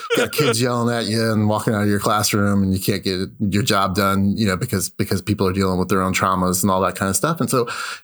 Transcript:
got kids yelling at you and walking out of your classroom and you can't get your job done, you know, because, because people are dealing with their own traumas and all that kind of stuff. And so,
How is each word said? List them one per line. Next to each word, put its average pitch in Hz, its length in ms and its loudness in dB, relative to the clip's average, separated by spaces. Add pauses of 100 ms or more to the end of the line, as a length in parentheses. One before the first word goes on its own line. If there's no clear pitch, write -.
(160)
got 117 160 0
kids 135 300 0
yelling 120 340 0
at 117 120 -2
you 113 220 0
and 104 200 2
walking 107 240 0
out 104 100 2
of 104 60 2
your 101 100 2
classroom 101 640 2
and 95 100 2
you 92 60 0
can't 98 240 -2
get 95 240 -2 (120)
your 101 240 0
job 98 320 0
done, 98 420 2
you 107 100 0
know, 92 80 0
because, - 340 -4
because 98 320 -4
people 101 240 0
are 92 60 2
dealing 95 260 0
with 90 120 0
their 98 120 2
own 92 120 0
traumas 92 500 2
and 101 80 2
all 92 80 2
that 90 160 0
kind 98 140 -2
of 95 80 0
stuff. 160 240 -2
And 123 80 -2
so, 120 180 0 (360)